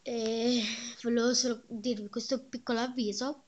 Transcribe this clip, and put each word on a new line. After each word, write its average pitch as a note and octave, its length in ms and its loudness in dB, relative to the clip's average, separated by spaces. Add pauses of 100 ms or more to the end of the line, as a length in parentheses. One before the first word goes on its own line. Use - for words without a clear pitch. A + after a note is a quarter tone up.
E A3+ 600 2 (380)
volevo A#3+ 320 4
solo A#3+ 340 2
dirvi G#3+ 420 -4
questo B3 360 -2
piccolo A#3+ 340 -2
avviso. B3+ 680 -2